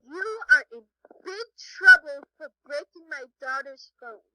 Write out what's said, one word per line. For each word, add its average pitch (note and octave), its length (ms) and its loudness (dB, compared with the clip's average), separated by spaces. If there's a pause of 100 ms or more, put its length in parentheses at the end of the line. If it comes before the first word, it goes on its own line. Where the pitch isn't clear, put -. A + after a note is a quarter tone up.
You F#4+ 360 -10 (120)
are D5 200 4
in A#4 100 -18 (420)
big G4+ 220 -12 (320)
trouble D#4 460 6 (140)
for D#4 100 -16 (180)
breaking D#4+ 420 -12
my D4 160 -12 (160)
daughter's C4+ 600 -10
phone. A3+ 200 -18 (140)